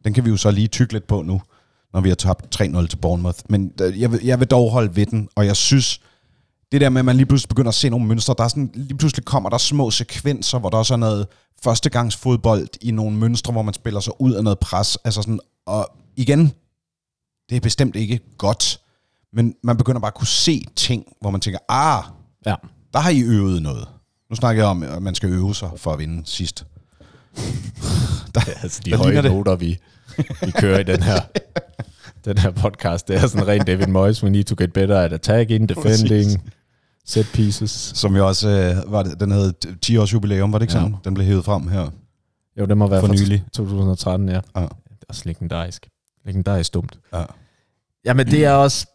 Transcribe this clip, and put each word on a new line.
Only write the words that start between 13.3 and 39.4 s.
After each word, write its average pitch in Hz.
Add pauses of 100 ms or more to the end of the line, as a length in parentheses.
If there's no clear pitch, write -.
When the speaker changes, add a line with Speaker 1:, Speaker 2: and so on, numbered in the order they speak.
Speaker 1:
hvor 113
man 104
spiller 104
sig -
ud 127
af 104
noget 101
pres. -
Altså 107
sådan, 107 (260)
og 101 (260)
igen, 143 (1000)
det 120
er 120
bestemt -
ikke 110 (180)
godt, - (540)
men 117
man 120
begynder 123
bare 107
at -
kunne -
se - (100)
ting, - (160)
hvor 104
man 101
tænker, 92 (100)
"Ah, 131 (420)
Speaker 2:
Ja. 104 (380)
Speaker 1:
der 135
har 170
I 147
øvet 98
noget." 67 (420)
Nu 117
snakker 113
jeg 101
om, 87
at 76
man 95
skal 98
øve 92
sig 92
for 82
at 73
vinde 82
sidst. - (680)
<laughs> -
Der, 110
Speaker 2:
Ja, - (100)
altså, -
de 165
Speaker 1:
der 113
Speaker 2:
høje 92
Speaker 1:
ligner 101
det. 135
Speaker 2:
noter, 98
vi, 87 (680)
vi 180
kører 98
i 101
den 90
her, 92 (540)
Speaker 1:
<laughs> -
Speaker 2:
den 104
her 92
podcast, 87
det -
er -
sådan 101
rent 101
David 95
Moyes, 95
"We 101
need 98
to 101
get 87
better 98
at 85
attacking, 110
Speaker 1:
Præcis. 110
Speaker 2:
defending, 104 (560)
set 110
pieces." 104 (240)
Speaker 1:
Som 98
jo 98
også, 95
øh, 95
var 104
det, 85
den 101
havde 98 (280)